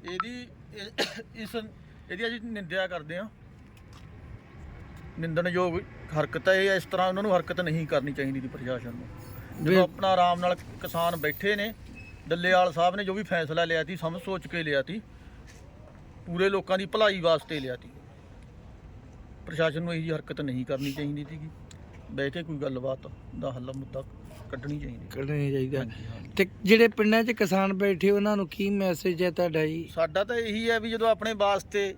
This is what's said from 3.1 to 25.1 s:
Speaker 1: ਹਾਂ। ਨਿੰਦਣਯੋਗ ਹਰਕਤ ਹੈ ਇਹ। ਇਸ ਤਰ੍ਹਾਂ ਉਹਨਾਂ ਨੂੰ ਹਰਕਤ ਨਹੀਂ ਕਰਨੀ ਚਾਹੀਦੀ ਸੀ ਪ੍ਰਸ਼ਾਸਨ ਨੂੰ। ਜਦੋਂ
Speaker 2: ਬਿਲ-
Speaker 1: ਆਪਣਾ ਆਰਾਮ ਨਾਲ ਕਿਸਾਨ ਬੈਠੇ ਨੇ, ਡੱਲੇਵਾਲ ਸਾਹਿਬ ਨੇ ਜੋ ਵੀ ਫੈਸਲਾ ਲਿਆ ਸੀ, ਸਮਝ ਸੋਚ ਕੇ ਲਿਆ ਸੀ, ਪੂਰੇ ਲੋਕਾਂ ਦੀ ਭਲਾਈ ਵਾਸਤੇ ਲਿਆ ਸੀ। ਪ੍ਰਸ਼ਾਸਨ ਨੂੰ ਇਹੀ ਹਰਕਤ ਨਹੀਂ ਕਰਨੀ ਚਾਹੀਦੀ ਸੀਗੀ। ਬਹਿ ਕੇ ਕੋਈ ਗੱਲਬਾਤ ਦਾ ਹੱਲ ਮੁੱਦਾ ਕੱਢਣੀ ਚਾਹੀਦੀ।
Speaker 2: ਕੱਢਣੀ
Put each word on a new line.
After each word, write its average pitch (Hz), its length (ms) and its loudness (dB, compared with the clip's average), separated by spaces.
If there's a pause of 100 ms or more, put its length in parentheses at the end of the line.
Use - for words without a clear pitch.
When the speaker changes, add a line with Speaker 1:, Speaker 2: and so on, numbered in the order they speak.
Speaker 1:
ਹਾਂ। 214 120 -8 (1900)
ਨਿੰਦਣਯੋਗ 175 600 0 (400)
ਹਰਕਤ 151 300 0
ਹੈ 190 40 8
ਇਹ। 196 180 6
ਇਸ 180 140 2
ਤਰ੍ਹਾਂ 185 220 2
ਉਹਨਾਂ 190 160 0
ਨੂੰ 202 120 4
ਹਰਕਤ 175 260 0
ਨਹੀਂ 165 260 0
ਕਰਨੀ 143 260 0
ਚਾਹੀਦੀ 135 280 -2
ਸੀ 127 60 -8
ਪ੍ਰਸ਼ਾਸਨ 120 400 -6
ਨੂੰ। 120 200 -10 (460)
ਜਦੋਂ 160 120 -4
Speaker 2:
ਬਿਲ- 185 180 8
Speaker 1:
ਆਪਣਾ 190 240 0
ਆਰਾਮ 175 320 6
ਨਾਲ 180 160 2
ਕਿਸਾਨ 170 600 -2
ਬੈਠੇ 156 400 0
ਨੇ, 208 180 -4 (540)
ਡੱਲੇਵਾਲ 180 460 6
ਸਾਹਿਬ 175 220 4
ਨੇ 208 80 -2
ਜੋ 190 100 -2
ਵੀ 208 100 -4
ਫੈਸਲਾ 165 420 0
ਲਿਆ 160 180 0
ਸੀ, 175 120 -6
ਸਮਝ 165 260 -6
ਸੋਚ 185 260 -6
ਕੇ 165 160 -4
ਲਿਆ 147 180 2
ਸੀ, 196 200 -6 (1200)
ਪੂਰੇ 180 240 2
ਲੋਕਾਂ 190 280 2
ਦੀ 196 80 -2
ਭਲਾਈ 202 340 4
ਵਾਸਤੇ 160 400 2
ਲਿਆ 131 160 -4
ਸੀ। - 140 -16 (1600)
ਪ੍ਰਸ਼ਾਸਨ 160 380 0
ਨੂੰ 170 120 -2
ਇਹੀ 160 160 -2
ਹਰਕਤ 151 300 -6
ਨਹੀਂ 127 240 -2
ਕਰਨੀ 139 260 -2
ਚਾਹੀਦੀ 147 380 -4
ਸੀਗੀ। 156 200 -10 (640)
ਬਹਿ 139 180 -2
ਕੇ 170 140 -6
ਕੋਈ 151 140 -6
ਗੱਲਬਾਤ 131 540 -4 (280)
ਦਾ 135 120 -4
ਹੱਲ 127 240 -8
ਮੁੱਦਾ 135 280 -8 (480)
ਕੱਢਣੀ 143 280 -6
ਚਾਹੀਦੀ। 120 280 -10
Speaker 2:
ਕੱਢਣੀ 139 440 0